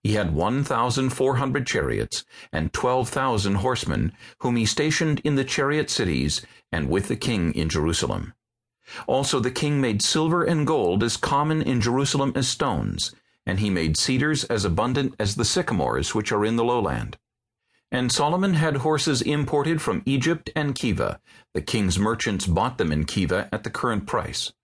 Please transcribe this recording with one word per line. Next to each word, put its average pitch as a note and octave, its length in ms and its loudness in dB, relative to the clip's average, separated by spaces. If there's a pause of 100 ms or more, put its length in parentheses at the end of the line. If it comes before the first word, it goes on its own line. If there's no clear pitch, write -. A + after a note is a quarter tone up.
He G#2 100 0
had F2+ 200 0
one A2+ 320 0
thousand B2 460 0
four C3 260 2
hundred C3+ 280 0
chariots, A#1 600 -2 (260)
and D#2+ 220 -2
twelve B2+ 340 2
thousand A2 480 0
horsemen, G2+ 560 0 (280)
whom A#2+ 180 0
he A2+ 80 2
stationed D3+ 580 0
in D3 120 2
the C3+ 100 2
chariot D3 440 0
cities, D2 520 0 (320)
and D2+ 160 -2
with G2 180 0
the - 80 -2
king G2 380 0
in D#2+ 160 -2
Jerusalem. D#2 640 -2 (720)
Also C3+ 320 0
the A#2+ 100 0
king D3 300 0
made A2+ 220 2
silver D#3+ 420 2
and D3+ 240 2
gold G#2+ 360 2
as A#2 120 0
common D3+ 460 0
in B2 180 0
Jerusalem C3+ 560 0
as C3 140 0
stones, C2 640 -2 (300)
and F#2 160 0
he G#2 80 0
made E2 260 2
cedars C#3+ 480 0
as G2+ 220 -2
abundant B2+ 520 0
as G#2 180 -2
the A#2 100 0
sycamores D2+ 680 0
which G#2+ 200 0
are G#2 100 2
in A2+ 140 0
the A#2 80 2
lowland. F#2 520 0 (760)
And B2 160 0
Solomon F3+ 440 2
had D3+ 240 2
horses C#3+ 440 0
imported D3 600 0
from F#2+ 240 0
Egypt C#3 500 0
and C#3+ 200 -2
Kiva. F2+ 440 -2 (340)
The - 80 -2
king's F#2 380 0
merchants G#2+ 480 0
bought G2+ 300 2
them E2+ 120 0
in D2+ 140 0
Kiva F2+ 480 0
at - 140 -6
the A#2+ 40 -4
current G#2+ 380 -2
price. - 460 -4 (100)